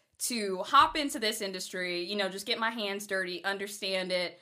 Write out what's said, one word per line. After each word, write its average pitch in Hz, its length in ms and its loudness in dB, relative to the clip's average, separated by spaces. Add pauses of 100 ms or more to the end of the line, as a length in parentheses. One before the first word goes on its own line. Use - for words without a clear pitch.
(180)
to 202 440 -2
hop 285 340 8
into 285 220 0
this 220 240 0
industry, 180 600 -2
you 202 120 -4
know, 196 120 2
just 196 180 -8
get 233 120 0
my 226 120 2
hands 202 360 -4
dirty, 180 380 -2
understand 190 680 -2
it. 180 300 -2